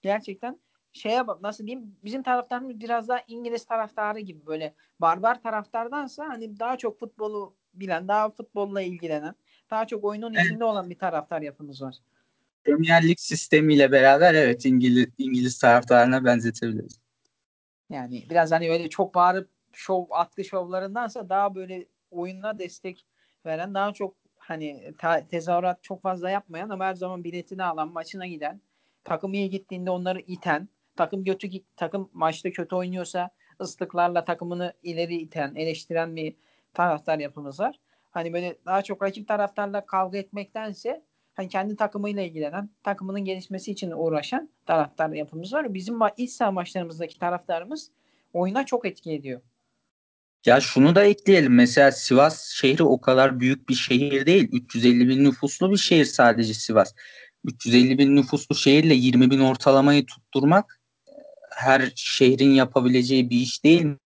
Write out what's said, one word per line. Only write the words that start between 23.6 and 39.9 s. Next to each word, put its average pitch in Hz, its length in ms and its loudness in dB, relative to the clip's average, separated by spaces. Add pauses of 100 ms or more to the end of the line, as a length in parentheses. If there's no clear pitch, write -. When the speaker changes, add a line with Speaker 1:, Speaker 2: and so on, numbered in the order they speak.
Speaker 1:
daha 202 200 -4
çok 196 220 -10 (220)
hani 151 600 -14
ta-, 165 300 -2
tezahürat 175 560 -4
çok 190 180 -14
fazla 185 280 -6
yapmayan 190 400 -8
ama 190 160 -8
her 190 100 -4
zaman 185 280 -10
biletini 175 400 -12
alan, 160 260 -6
maçına 175 380 -14
giden, 156 340 -12 (420)
takım - 300 -6
iyi 196 160 -4
gittiğinde 185 420 -8
onları 180 280 -4
iten, 180 500 -6 (260)
takım 190 280 -4
kötü 190 240 -4
gi-, 185 160 -14 (120)
takım 180 380 -8
maçta 160 380 -4
kötü 175 240 -8
oynuyorsa 180 540 -6 (320)
ıslıklarla 175 640 -4
takımını 175 480 -8 (100)
ileri 170 320 -6
iten, 156 400 -8
eleştiren 165 600 -6
bir 156 200 -10 (380)
taraftar 160 460 -2
yapımız 143 400 -12
var. 254 200 -6 (320)
Hani 170 220 -8
böyle 175 320 -8
daha 190 160 -2
çok 196 220 -8
rakip 202 240 -8
taraftarla 202 580 -4
kavga 190 320 -4